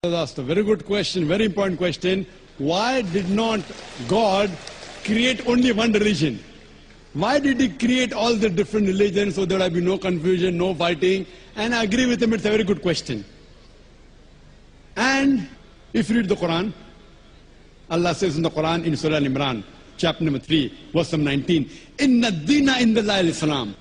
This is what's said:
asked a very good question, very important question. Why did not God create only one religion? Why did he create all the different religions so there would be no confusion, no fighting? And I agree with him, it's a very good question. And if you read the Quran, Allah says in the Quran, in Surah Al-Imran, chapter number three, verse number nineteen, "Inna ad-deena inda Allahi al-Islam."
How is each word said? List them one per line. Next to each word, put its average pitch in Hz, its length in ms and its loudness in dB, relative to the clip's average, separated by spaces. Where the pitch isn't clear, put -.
asked 165 260 -4
a 143 40 -8
very 165 200 0
good 208 240 0
question, 185 400 -2
very 196 180 2
important 196 340 -2
question. 180 480 -2
Why 208 440 0
did 185 280 -2
not 220 300 0
God 202 420 2
create 240 420 0
only 247 260 4
one 220 200 2
religion? 160 500 0
Why 220 260 2
did 277 220 0
he 262 100 2
create 247 420 0
all 233 220 0
the 214 160 0
different 202 360 0
religions 196 500 0
so 190 80 0
there 190 140 0
would 180 140 0
be 175 80 0
no 180 180 0
confusion, 180 600 0
no 180 160 0
fighting? 175 520 0
And 226 200 -2
I 226 100 0
agree 247 220 2
with 240 160 0
him, 226 100 2
it's 202 120 -2
a 208 60 2
very 214 140 2
good 185 180 -2
question. 143 420 -4
And 269 520 2
if 226 180 0
you 226 60 2
read 220 120 0
the 202 80 2
Quran, 175 360 -2
Allah 170 240 0
says 170 220 -2
in 165 60 -2
the 160 80 0
Quran, 160 340 -2
in 156 120 0
Surah 156 200 0
Al-Imran, 135 480 0
chapter 165 280 -2
number 143 140 0
three, 143 380 -2
verse 170 200 0
number 147 180 0
nineteen, 143 400 0
"Inna 247 280 4
ad-deena 247 460 2
inda 233 260 4
Allahi 208 220 0
al-Islam." 143 600 0